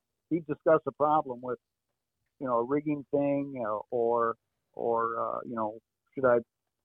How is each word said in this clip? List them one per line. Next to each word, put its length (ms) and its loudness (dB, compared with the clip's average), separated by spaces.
he'd 180 -2
discuss 400 2
a 60 -4
problem 500 0
with, 160 -6
you 60 -6
know, 120 2
a 60 0
rigging 460 -2
thing, 440 0
uh, 120 -2
or, 460 2
or, 440 -2
uh, 280 -4
you 100 -8
know, 220 -4
should 120 0
I, 120 6